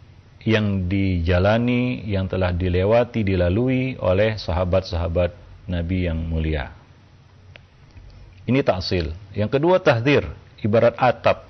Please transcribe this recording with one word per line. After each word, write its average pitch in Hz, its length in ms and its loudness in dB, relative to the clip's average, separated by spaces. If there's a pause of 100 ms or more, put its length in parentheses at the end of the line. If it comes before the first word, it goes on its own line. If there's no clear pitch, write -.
(440)
yang 104 400 2
dijalani, 98 1200 0
yang 95 240 -2
telah 92 240 -2
dilewati, 101 720 0
dilalui 117 720 0
oleh 101 400 0
sahabat-sahabat 87 1040 -2 (300)
Nabi 87 400 -2
yang 80 80 -4 (100)
mulia. 80 460 -4 (1700)
Ini 127 220 2
taksil. 90 480 -2 (180)
Yang 107 280 -2
kedua, 175 200 4
tahdzir. 131 460 2 (340)
Ibarat 113 380 2
atap. 113 520 0